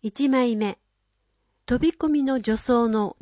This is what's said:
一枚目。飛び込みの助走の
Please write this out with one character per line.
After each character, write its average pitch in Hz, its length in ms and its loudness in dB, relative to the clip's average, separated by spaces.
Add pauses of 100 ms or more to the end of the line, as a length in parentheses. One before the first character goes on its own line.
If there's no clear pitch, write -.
一 269 280 -2
枚 247 260 2
目。 208 220 -4 (840)
飛 247 140 -2
び 320 180 2
込 311 120 -2
み 294 140 2
の 269 140 0
助 220 160 -2
走 233 360 2
の 214 340 -2